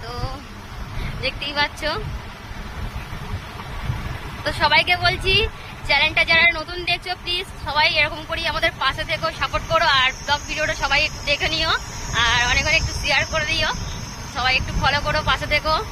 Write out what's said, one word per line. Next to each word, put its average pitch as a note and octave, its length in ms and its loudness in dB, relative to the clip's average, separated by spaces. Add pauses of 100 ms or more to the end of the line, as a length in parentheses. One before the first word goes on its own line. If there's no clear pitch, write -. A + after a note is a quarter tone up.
তো A3+ 80 -10 (1120)
দেখতেই C4+ 360 -4
পাচ্ছ। D4 220 0 (2500)
তো D4 60 -2 (120)
সবাইকে E4 340 4 (100)
বলছি, F4+ 280 4 (540)
চ্যানেলটা D#4 440 4
যারা E4 140 8 (140)
নতুন E4 180 -6 (120)
দেখছো F4 220 -2 (120)
please F4+ 220 -2 (200)
সবাই D4+ 220 4 (120)
এরকম D4+ 300 2
করেই E4 220 -2
আমাদের D#4+ 200 2 (120)
পাশে C#4 280 0
থেকো, D#4 160 -2 (120)
support D4 320 -2
করো, E4 160 4 (120)
আর B3+ 100 6 (140)
vlog C#4+ 160 0 (100)
ভিডিওটা D4+ 340 -2
সবাই C#4 240 4
একটু - 220 -6
দেখে D4 240 2
নিও, D#4+ 180 0 (520)
আর A#3+ 160 4 (120)
অনেক C4+ 180 2
অনেক D#4 120 4
একটু - 200 -2
share C#4+ 220 2 (100)
করে D#4 180 0
দিও, D#4+ 180 0 (680)
সবাই B3+ 240 2
একটু A3+ 220 -4
ফলো C#4+ 240 4
করো, D4+ 140 2 (100)
পাশে D4 240 2
থেকো। G3+ 200 2 (180)